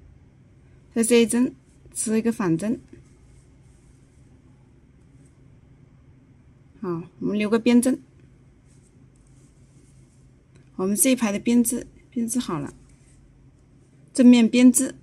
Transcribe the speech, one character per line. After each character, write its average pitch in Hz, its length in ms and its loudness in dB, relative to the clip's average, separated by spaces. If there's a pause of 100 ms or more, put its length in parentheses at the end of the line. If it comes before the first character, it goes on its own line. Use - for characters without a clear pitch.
(960)
在 233 80 -2
这 233 200 2
一 233 40 2
针 247 280 -2 (380)
织 220 260 -4
一 220 40 -4
个 226 80 -2
反 180 260 -4
针。 208 220 -6 (4000)
好， 170 220 -8 (180)
我 170 60 -8
们 196 120 -4
留 208 100 -4
个 220 100 -2
编 240 220 2
针。 254 220 -2 (2750)
我 185 100 -4
们 202 80 -2
这 262 160 2
一 254 60 2
排 226 160 -4
的 208 60 -6
编 240 260 2
织， 233 220 -8 (240)
编 233 180 -6
织 247 100 -6
好 185 200 -8
了， 143 160 -12 (1400)
正 254 140 4
面 240 220 8
编 247 220 6
织。 262 320 -2